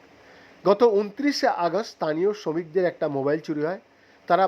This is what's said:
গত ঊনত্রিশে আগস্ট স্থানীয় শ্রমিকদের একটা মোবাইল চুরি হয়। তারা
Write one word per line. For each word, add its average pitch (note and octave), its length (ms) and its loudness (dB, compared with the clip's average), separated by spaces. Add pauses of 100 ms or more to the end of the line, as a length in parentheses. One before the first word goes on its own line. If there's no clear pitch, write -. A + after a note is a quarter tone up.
(640)
গত G3+ 160 4 (180)
ঊনত্রিশে B3+ 500 -2 (180)
আগস্ট F#3 300 -4
স্থানীয় D#3+ 340 -2 (100)
শ্রমিকদের E3+ 500 -4
একটা - 160 -6 (100)
মোবাইল C#3+ 300 0
চুরি D3 220 -4
হয়। G3 120 -8 (480)
তারা F3+ 200 4